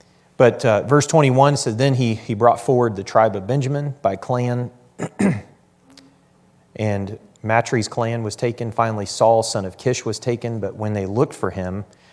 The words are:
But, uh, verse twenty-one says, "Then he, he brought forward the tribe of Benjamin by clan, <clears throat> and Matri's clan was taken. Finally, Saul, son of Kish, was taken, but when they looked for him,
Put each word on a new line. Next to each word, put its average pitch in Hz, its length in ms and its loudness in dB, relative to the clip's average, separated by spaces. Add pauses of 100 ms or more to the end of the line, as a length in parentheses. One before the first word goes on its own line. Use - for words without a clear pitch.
(380)
But, 120 280 4
uh, 104 180 4
verse 143 240 2
twenty-one 143 480 4
says, 113 220 -2
"Then 135 160 2
he, 120 220 0
he - 180 -6
brought 113 260 4
forward 120 380 2
the 98 80 -8
tribe 110 320 2
of 95 100 -8
Benjamin 139 540 -2
by - 160 0
clan, 123 540 -4 (480)
<clears throat> - 1600 -8
and 104 420 -4 (240)
Matri's 113 460 0
clan 117 360 -4
was 104 120 -6
taken. 117 360 -4
Finally, 110 340 -2
Saul, 113 380 2
son 104 220 -4
of 90 120 -10
Kish, - 260 -2
was 107 160 -6
taken, 117 400 -4
but 98 160 -6
when 107 180 -4
they 101 120 -2
looked 107 280 0
for 95 180 -4
him, 95 340 -6 (280)